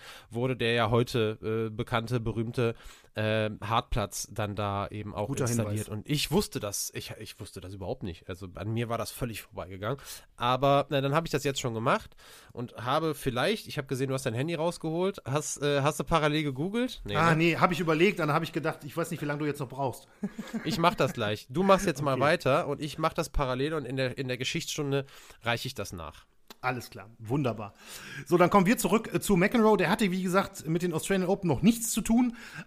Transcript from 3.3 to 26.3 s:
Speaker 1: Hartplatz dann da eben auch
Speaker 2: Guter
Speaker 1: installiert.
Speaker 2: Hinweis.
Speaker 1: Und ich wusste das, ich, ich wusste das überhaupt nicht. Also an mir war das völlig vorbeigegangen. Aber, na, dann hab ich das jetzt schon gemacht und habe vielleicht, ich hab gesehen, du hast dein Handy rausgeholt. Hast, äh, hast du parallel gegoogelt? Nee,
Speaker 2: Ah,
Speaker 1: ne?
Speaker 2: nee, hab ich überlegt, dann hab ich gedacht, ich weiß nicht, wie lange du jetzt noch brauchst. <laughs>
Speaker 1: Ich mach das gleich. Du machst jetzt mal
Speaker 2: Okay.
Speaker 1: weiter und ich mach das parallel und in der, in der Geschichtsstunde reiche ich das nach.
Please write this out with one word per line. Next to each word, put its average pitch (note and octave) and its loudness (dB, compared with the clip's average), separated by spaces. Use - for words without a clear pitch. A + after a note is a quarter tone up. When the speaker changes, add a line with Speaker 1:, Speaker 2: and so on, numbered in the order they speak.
Speaker 1:
Hartplatz G#2+ -2
dann G#2 -4
da G2+ -2
eben G#2 -10
auch G2+ -2
Speaker 2:
Guter C#3+ -2
Speaker 1:
installiert. A2 0
Speaker 2:
Hinweis. - -12
Speaker 1:
Und G#2+ -8
ich C#3+ 0
wusste F3+ 2
das, G2+ -6
ich, A2+ -10
ich - -14
wusste G2 -14
das F2+ -12
überhaupt G2+ -8
nicht. F2+ -10
Also F#2+ -12
an G#2+ -6
mir A#2 -2
war A2+ -4
das G#2+ -6
völlig A#2 -8
vorbeigegangen. G2 -8
Aber, C3 4
na, C#3 2
dann C#3 0
hab E3 2
ich - -10
das D3 0
jetzt C#3 -2
schon A#2+ -4
gemacht C#3 -2
und A#2+ -10
habe D3 0
vielleicht, C#3+ -2
ich - -10
hab C#3+ -6
gesehen, C3 -2
du C3 -2
hast C3 -4
dein A#2 0
Handy C#3+ -2
rausgeholt. E3+ -2
Hast, D3 -2
äh, C#3+ 2
hast D3+ 2
du E3 -2
parallel D3+ 2
gegoogelt? G3 -2
Nee, G#2 -4
Speaker 2:
Ah, E3 6
Speaker 1:
ne? D#3 4
Speaker 2:
nee, D#3+ 4
hab F3+ 6
ich F3 0
überlegt, E3 4
dann D3+ 2
hab E3 2
ich D3+ -6
gedacht, D3+ -4
ich - -14
weiß E3 -2
nicht, D3+ -6
wie D#3+ -4
lange D3 -2
du D3+ -2
jetzt C#3+ -2
noch C3 -6
brauchst. C3 -4
<laughs> - -8
Speaker 1:
Ich - -2
mach E3+ 4
das C3+ 2
gleich. G#2+ -2
Du C3 0
machst G3 6
jetzt D3+ 0
mal C#3+ 0
Speaker 2:
Okay. B2+ 0
Speaker 1:
weiter D3+ 4
und C#3 -4
ich D3 -6
mach D#3+ 0
das E3 -2
parallel C3+ 0
und D3 -4
in C3 -4
der, C3 0
in C3 -4
der B2+ -4
Geschichtsstunde C#3 -2
reiche A#2 -2
ich - -8
das - -8
nach. D#2+ -12